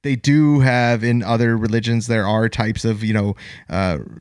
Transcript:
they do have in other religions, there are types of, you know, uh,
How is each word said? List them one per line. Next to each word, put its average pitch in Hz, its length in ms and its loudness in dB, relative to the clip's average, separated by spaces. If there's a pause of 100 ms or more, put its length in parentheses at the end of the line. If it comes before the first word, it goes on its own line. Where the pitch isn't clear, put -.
they 139 140 -2
do 147 440 4
have 120 440 2
in 120 180 2
other 117 340 0
religions, 113 500 -2
there 113 200 0
are 110 220 0
types 110 380 -4
of, 110 160 -2
you 110 100 0
know, 101 220 0 (340)
uh, 90 300 -2 (220)